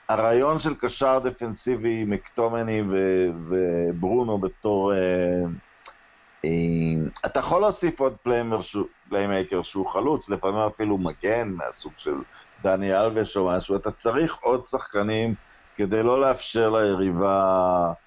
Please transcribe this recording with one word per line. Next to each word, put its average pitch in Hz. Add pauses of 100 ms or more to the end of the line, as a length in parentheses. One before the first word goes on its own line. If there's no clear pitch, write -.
הרעיון 120
של 151
קשר 131
דפנסיבי, 113
מקטומני 113
ו-, 95 (180)
וברונו 92
בתור, 98
אה, 95 (1500)
אה, 78 (760)
אתה -
יכול 175
להוסיף 180
עוד 131
פליימר 117
שהוא, 101 (220)
פליימייקר 95
שהוא 95
חלוץ, 123
לפעמים 101
אפילו 104
מגן 98
מהסוג 73
של 73 (480)
דני 95
אלבש 110
או 95
משהו, 92
אתה 104
צריך 127
עוד 123
שחקנים 110 (420)
כדי 104
לא 123
לאפשר 117
ליריבה 95 (140)